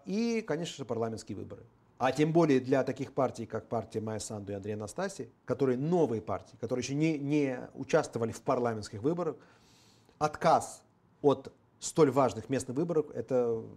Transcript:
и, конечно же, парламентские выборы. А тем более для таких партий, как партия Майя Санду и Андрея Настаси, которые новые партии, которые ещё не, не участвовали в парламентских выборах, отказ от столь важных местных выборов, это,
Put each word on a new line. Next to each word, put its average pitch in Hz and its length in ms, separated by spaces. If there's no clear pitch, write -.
и, 226 420
конечно 165 300
же, 135 80
парламентские 113 520
выборы. 98 260
А 127 160
тем 151 180
более 151 300
для 131 240
таких 131 260
партий, 120 340
как 110 220
партия 110 320
Майя 110 200
Санду 101 340
и - 20
Андрея 104 220
Настаси, 117 500
которые 127 340
новые 143 440
партии, - 400
которые 123 220
ещё 131 100
не, 156 260
не 139 400
участвовали 131 560
в - 100
парламентских 113 640
выборах, 160 320
отказ 151 640
от 135 300
столь 147 300
важных 120 380
местных 123 260
выборов, 160 380
это, 120 480